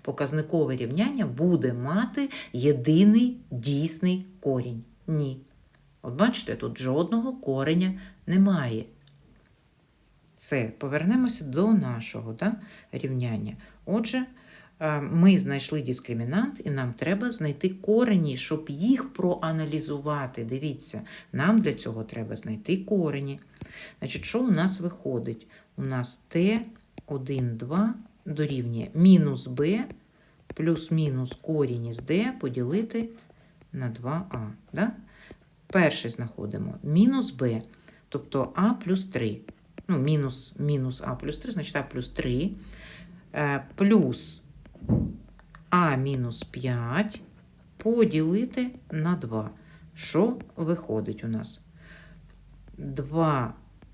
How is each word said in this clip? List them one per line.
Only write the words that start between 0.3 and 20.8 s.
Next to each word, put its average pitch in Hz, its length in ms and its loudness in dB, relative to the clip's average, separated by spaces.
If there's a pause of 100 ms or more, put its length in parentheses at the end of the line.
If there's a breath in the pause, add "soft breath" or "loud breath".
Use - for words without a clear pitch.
рівняння 190 500 0
буде 131 480 2
мати 196 560 -2 (240 loud breath)
єдиний 156 840 6 (140)
дійсний 156 760 0 (140)
корінь. 123 440 -2 (240)
Ні. 143 340 -2 (600)
От 123 120 -8
бачите, 202 420 0
тут 117 240 -6
жодного 175 540 0
кореня 160 640 0 (280 loud breath)
немає. 165 580 4 (1500)
Все, 147 420 -2
повернемося 175 640 0
до 156 300 2
нашого, 117 600 0
да, 196 220 0 (360 loud breath)
рівняння. 120 640 -4 (280 loud breath)
Отже, 233 400 -2 (540 loud breath)
Е, 151 220 0
ми 170 380 6
знайшли 139 420 -2
дискримінант, 127 800 -4
і - 60 -4
нам 131 240 -2
треба 208 380 -2
знайти 156 380 -2
корені, 190 680 2
щоб 156 320 -4
їх 196 440 0
проаналізувати. 151 1300 -2
Дивіться, 131 580 -6 (320 loud breath)